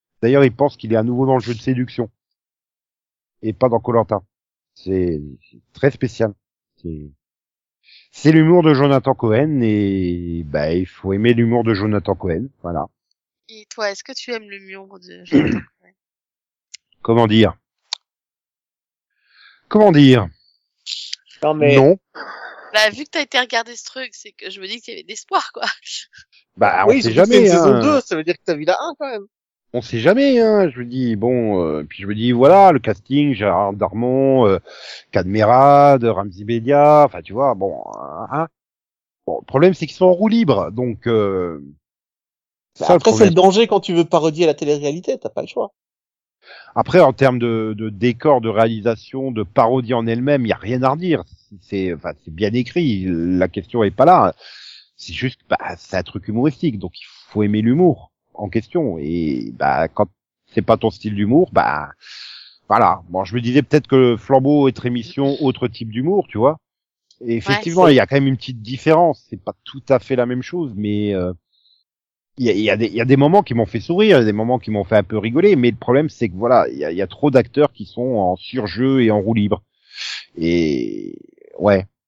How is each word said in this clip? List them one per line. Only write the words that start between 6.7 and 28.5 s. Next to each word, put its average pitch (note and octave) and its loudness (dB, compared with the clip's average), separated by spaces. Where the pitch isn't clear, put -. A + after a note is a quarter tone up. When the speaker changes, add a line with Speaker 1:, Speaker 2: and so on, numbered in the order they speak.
Speaker 1:
C'est, D2+ -14
c'est - 2
l'humour D#3+ 6
de D#3 4
Jonathan C#3 2
Cohen C3 0
et, F#2 -2
bah, D2 -4
il F2+ -2
faut - -8
aimer A2 0
l'humour A#2 0
de A2+ 0
Jonathan G2+ -4
Cohen. F2+ -6
Voilà. E2+ -8
Speaker 2:
Et G#3+ -20
toi, G#3 -8
est-ce G3 -14
que C4+ -20
tu B3 -14
aimes A3 -12
l'humour G3 -20
de F3+ -20
Jonathan - 0
<clears throat> - -18
Cohen ? - -20
Speaker 1:
Comment A#2 2
dire ? G#2+ 2
Comment G#3+ 6
dire ? B2+ 6
Speaker 3:
Non, D3+ 0
mais D3 4
Speaker 1:
Non. C#3+ 6
Speaker 2:
Bah, G#3+ 2
vu A#3 -10
que - -18
t'as D#4+ -4
été C4+ -4
regarder A#3+ -4
ce - -20
truc, C4 -14
c'est - -20
que - -20
je G3 -20
me F#3+ -14
dis G#3+ -14
qu'il A#3 -18
y - -16
avait - -16
de D#3+ -20
l'espoir, - -6
quoi. - -10
Speaker 1:
Bah, F#2+ 2
on - 6
Speaker 3:
Oui, B3+ 2
Speaker 1:
sait A#2 -2
Speaker 3:
surtout F#3 4
que B3 4
c'est - 8
Speaker 1:
jamais, A#3 6
Speaker 3:
une F#3 6
saison E3+ 4
Speaker 1:
hein. A#2+ 2
Speaker 3:
deux, C#4 0
ça - -8
veut D#3 -6
dire E3+ -2
que - -18
t'as E3+ -2